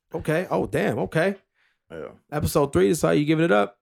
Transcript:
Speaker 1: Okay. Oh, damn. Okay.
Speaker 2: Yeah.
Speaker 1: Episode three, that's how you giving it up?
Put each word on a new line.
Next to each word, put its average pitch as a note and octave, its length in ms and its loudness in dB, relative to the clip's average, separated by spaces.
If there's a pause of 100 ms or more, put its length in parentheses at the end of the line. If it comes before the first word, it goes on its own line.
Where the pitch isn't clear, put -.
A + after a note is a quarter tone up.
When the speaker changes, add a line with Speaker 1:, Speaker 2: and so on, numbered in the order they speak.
(140)
Speaker 1:
Okay. E3 360 -4
Oh, E3+ 160 0
damn. D#3+ 340 -2
Okay. F3 360 -2 (560)
Speaker 2:
Yeah. D#2+ 160 -12 (240)
Speaker 1:
Episode D3+ 420 0
three, F#3 160 4
that's E3 120 0
how D#3+ 100 2
you D3+ 140 2
giving D#3+ 200 2
it E3+ 60 0
up? G3+ 300 2